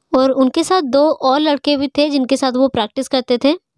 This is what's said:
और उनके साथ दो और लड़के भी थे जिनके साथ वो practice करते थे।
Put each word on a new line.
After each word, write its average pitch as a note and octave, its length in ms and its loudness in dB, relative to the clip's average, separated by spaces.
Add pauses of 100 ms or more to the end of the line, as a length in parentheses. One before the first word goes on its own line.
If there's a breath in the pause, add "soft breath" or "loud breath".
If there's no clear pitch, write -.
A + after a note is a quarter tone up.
(160)
और C4 140 4
उनके C4 340 0
साथ F#4 180 0
दो C#4 280 2
और C4+ 300 0
लड़के D4 360 0
भी C4+ 120 -4
थे D4 220 0
जिनके C4+ 260 0
साथ C4 160 -2
वो C4 160 2
practice B3+ 400 -6
करते B3 300 -2
थे। C#4+ 160 2 (240)